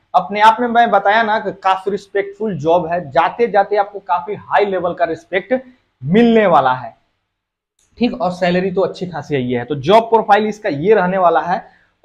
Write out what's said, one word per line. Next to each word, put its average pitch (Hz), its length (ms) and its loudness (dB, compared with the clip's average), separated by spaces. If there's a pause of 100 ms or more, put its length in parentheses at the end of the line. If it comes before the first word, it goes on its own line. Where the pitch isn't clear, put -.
(160)
अपने 190 260 0
आप 226 180 6
में 247 80 -2
मैं 233 240 2
बताया 202 320 2
ना 214 160 0
कि 196 120 -6
काफी 190 400 -2
respectful 202 640 -6
job 160 300 0
है, 170 240 -6
जाते 165 360 0
जाते 196 280 0
आपको 202 240 -2
काफी 185 340 -6
हाई 160 320 -2
level 180 280 -4
का 170 120 -2
respect 185 560 -6 (420)
मिलने 220 420 4
वाला 135 280 4
है, 123 240 -10 (1000)
ठीक। 214 220 -2
और 180 100 -2
salary 185 400 -2
तो 190 100 -2
अच्छी 175 260 -4
खासी 147 280 -8
आई 123 160 -2
है। 120 140 -2
तो 151 100 -6
job 180 280 4
profile 220 440 2
इसका 208 220 -6
ये 160 260 0
रहने 185 220 0
वाला 170 240 2
है। 190 380 -6 (260)